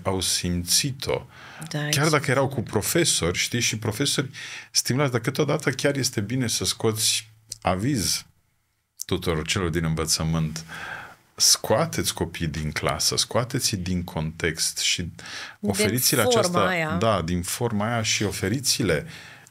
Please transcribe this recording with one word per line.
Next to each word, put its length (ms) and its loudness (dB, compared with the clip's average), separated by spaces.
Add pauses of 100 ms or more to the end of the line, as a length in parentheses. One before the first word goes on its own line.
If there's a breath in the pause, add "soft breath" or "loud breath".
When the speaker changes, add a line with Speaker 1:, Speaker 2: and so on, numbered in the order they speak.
Speaker 1:
au 180 0
simțit-o. 1040 0 (340 loud breath)
Speaker 2:
Da, 80 -14 (120)
Speaker 1:
Chiar 80 -4
Speaker 2:
exact. 240 4
Speaker 1:
dacă 200 2
erau 160 2
cu 140 -4
profesori, 760 0
știi, 220 -2
și 180 0
profesori 520 0 (420 loud breath)
stimulați, 400 2
dar 100 0
câteodată 500 0
chiar 240 2
este 260 -2
bine 260 0
să 180 -2
scoți 640 0 (320)
aviz 640 0 (800)
tuturor 420 0
celor 220 0
din 140 0
învățământ. 840 0 (680 loud breath)
Scoateți 800 2
copiii 360 -2
din 220 -4
clasă, 440 0
scoateți-i 600 0
din 260 0
context 720 -2
și 240 0
Speaker 2:
Din 120 -6 (560 loud breath)
Speaker 1:
oferiți-le 520 2
Speaker 2:
forma 180 6
Speaker 1:
această, 200 2
Speaker 2:
aia. 380 2
Speaker 1:
da, 240 4
din 200 0
forma 500 0
aia 100 0
și 220 2
oferiți-le 800 0 (460 loud breath)